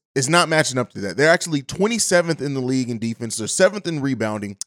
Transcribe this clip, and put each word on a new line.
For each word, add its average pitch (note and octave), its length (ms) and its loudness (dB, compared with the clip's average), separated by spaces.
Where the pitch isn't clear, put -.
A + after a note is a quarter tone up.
is C3+ 140 0
not E3 200 4
matching D#3 300 2
up B2 120 -2
to G#2 100 -12
that. F#2+ 160 -6
They're D3 140 6
actually E3 320 0
twenty-seventh F3 800 0
in C#3+ 100 -4
the C3+ 80 -4
league B2+ 300 0
in A#2+ 80 -6
defense. A2+ 380 -6
They're G#2+ 100 -6
seventh F#3 400 2
in D#3+ 140 -4
rebounding. G#2+ 560 -4